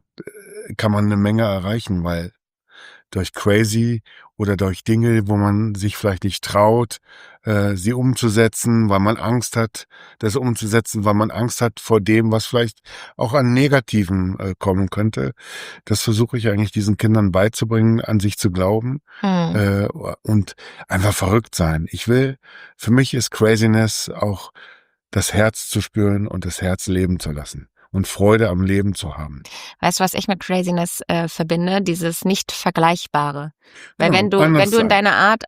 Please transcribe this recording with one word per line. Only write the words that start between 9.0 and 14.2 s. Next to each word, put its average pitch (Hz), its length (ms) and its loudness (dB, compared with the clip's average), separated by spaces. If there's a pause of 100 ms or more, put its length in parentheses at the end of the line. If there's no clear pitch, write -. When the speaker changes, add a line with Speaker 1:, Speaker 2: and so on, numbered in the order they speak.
Speaker 1:
Angst 113 400 -4
hat, 117 300 -4 (340)
das 107 160 -2
umzusetzen, 113 680 -2
weil 104 80 4
man 110 180 0
Angst 113 300 -6
hat 117 180 -2
vor 110 220 2
dem, 110 320 2
was 110 120 0
vielleicht 120 340 -2 (360)
auch 120 180 -2
an 127 200 2
Negativen, 107 840 2